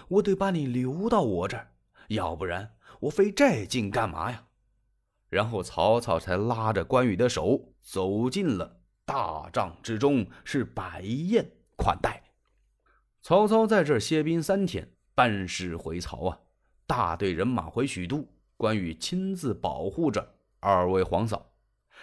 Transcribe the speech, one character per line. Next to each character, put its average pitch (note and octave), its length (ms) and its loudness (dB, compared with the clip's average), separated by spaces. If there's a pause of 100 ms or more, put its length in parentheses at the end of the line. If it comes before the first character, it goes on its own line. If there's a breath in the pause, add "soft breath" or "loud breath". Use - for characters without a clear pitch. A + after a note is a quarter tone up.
我 G3 140 2
得 G3 120 2
把 G3 160 0
你 D#3+ 160 0
留 B2+ 420 -2
到 A3 140 4
我 G2 260 0
这 - 80 -6
儿， - 160 -14 (360 soft breath)
要 F#2 260 -2
不 E2+ 100 -6
然 F#2 300 -6 (260 loud breath)
我 C#3+ 100 -2
费 G3+ 200 2
这 F#3 340 4
劲 G#2 260 -2
干 A2 200 0
嘛 E2 220 -6
呀？” A2 140 -14 (840)
然 G#2 180 0
后 G#2+ 140 -4
曹 G#2 380 4
操 F2 180 0
才 F2+ 180 -2
拉 A2 360 0
着 F#2 120 0
关 B2+ 220 2
羽 G2+ 100 2
的 A#2+ 120 4
手 A2 520 0
走 G2+ 480 -2
进 C#3+ 300 0
了 - 220 -10 (240)
大 F#2+ 460 -4
帐 F#2 320 -4
之 A2+ 160 -4
中， C3+ 280 2 (180 loud breath)
是 B2+ 200 -2
摆 - 380 -10
宴 D#3+ 500 0 (240)
款 G2+ 240 0
待。 - 220 -4 (1000)
曹 G3+ 260 4
操 A3 200 4
在 G#3 160 4
这 D3 120 4
儿 A2 60 2
歇 D#3 220 0
兵 E3 200 0
三 G3 240 0
天， F#2+ 260 -6 (220)
班 G#2 340 2
师 F2 280 -6
回 E2+ 220 -8
曹 - 280 -6
啊， E2+ 120 -4 (480)
大 G2 300 0
队 F#2+ 160 0
人 F2+ 160 0
马 A#2+ 220 -4
回 C3 160 -2
许 F2+ 200 -6
都， C3+ 220 -4 (300)
关 A2 180 0
羽 E2+ 180 -2
亲 F#3 400 -4
自 D3+ 200 -2
保 D#2+ 340 -4
护 D#3 220 0
着 G2+ 240 -4 (260)
二 F#2 300 4
位 F#2 120 4
皇 F2+ 240 0
嫂。 - 280 -6 (480 loud breath)